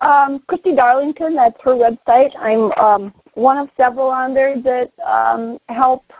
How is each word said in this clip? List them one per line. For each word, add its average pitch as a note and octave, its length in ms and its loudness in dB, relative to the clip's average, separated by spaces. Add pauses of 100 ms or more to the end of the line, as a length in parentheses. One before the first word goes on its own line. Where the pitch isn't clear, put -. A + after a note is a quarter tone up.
um, C#4 380 2
Christy F4 340 -4
Darlington, C#4+ 600 0
that's A#3+ 280 0
her B3+ 100 2
website. A#3+ 640 2
I'm, A3 360 0
um, G3+ 420 0 (180)
one C4 240 2
of C#4+ 220 -6
several C4 300 0
on C4 260 -4
there C4+ 240 0
that, B3 340 -4 (120)
um, A3+ 540 -2 (120)
help, B3+ 340 0 (160)